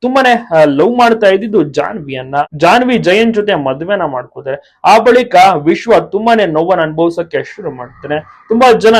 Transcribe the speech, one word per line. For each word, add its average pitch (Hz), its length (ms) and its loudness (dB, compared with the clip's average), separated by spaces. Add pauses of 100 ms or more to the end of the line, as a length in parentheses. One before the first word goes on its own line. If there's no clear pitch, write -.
ತುಂಬಾನೇ, 247 520 0
ಆ, 160 100 6
ಲವ್ 160 340 0
ಮಾಡ್ತಾ 226 280 2
ಇದ್ದಿದ್ದು 196 360 0
ಜಾನ್ವಿಯನ್ನ. 139 720 -8 (220)
ಜಾನ್ವಿ 226 420 2
ಜಯನ್ 208 360 0
ಜೊತೆ 202 200 -2
ಮದುವೆನ 160 480 -4
ಮಾಡ್ಕೋತಾರೆ. 131 840 -10
ಆ 214 140 6
ಬಳಿಕ 240 360 2 (200)
ವಿಶ್ವ 170 460 0
ತುಂಬಾನೇ 220 460 -2
ನೋವನ್ನ 170 360 0
ಅನುಭವಿಸಕ್ಕೆ 165 600 -4
ಶುರು 185 260 -12
ಮಾಡ್ತಾನೆ. 131 500 -10 (280)
ತುಂಬಾ 240 240 4
ಜನ 220 280 2